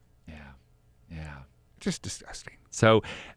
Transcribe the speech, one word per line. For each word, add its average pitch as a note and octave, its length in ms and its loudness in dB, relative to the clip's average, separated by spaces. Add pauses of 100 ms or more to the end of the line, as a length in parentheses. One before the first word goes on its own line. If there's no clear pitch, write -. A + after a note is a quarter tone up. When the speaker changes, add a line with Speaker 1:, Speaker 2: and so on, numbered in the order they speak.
(280)
Speaker 1:
Yeah. - 60 -16 (760)
Yeah. D#2 240 -12 (460)
Speaker 2:
Just - 220 -2
disgusting. - 540 -12 (160)
Speaker 1:
So, A2 320 8 (320)